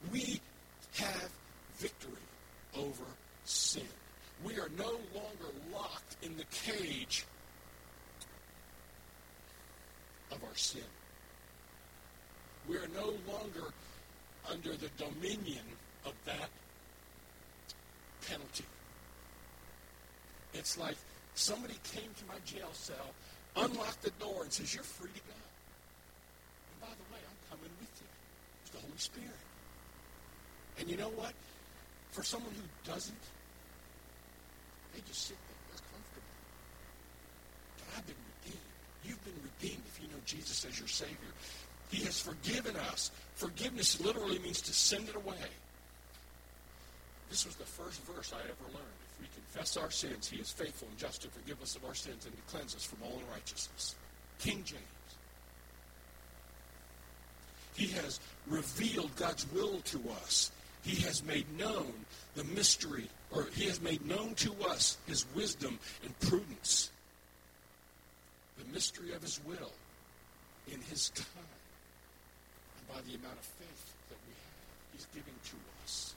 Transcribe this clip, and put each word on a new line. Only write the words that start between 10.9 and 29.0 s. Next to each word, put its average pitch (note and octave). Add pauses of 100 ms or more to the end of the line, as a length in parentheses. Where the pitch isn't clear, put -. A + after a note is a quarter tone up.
We F3
are -
no G#3 (120)
longer G3 (760)
under E3
the D3+
dominion D#3 (400)
of C#3 (120)
that D3 (1800)
penalty. - (1900)
It's -
like D#3+ (360)
somebody A3+
came A3 (100)
to G3+
my F#3+
jail F#3
cell, C#3 (420)
unlocked A3+
the G3+
door, G3
and D3
says, -
"You're -
free -
to -
go. -
And -
by A3+
the F#3+
way, -
I'm -
coming D#3+
with -
you." - (540)
It's -
the -
Holy -
Spirit. - (1300)